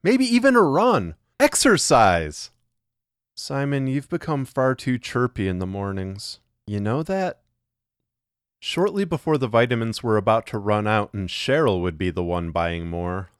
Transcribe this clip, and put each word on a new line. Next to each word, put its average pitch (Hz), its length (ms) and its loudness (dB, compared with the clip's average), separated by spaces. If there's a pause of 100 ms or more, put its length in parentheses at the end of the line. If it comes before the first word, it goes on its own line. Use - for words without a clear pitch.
maybe 254 200 2
even 247 300 4
a 233 80 6
run. 147 540 2 (240)
Exercise!" 98 1080 4 (840)
"Simon, 139 540 -4
you've 131 200 -4
become 156 360 -4
far 131 320 0
too 127 220 -2
chirpy 120 500 -2
in 90 100 -2
the 92 80 -4
mornings. 98 720 -8 (260)
You 104 140 -6
know 110 240 -2
that?" 190 400 -4 (1160)
Shortly 196 440 -2
before 165 320 -2
the 131 120 -2
vitamins 117 520 0
were 110 160 2
about 110 300 2
to 110 120 -6
run 104 280 0
out 107 260 0
and 98 160 -6
Cheryl 131 520 0
would 87 180 -2
be 92 120 0
the 85 120 -2
one 87 300 -4
buying 85 360 -2
more, 90 520 -6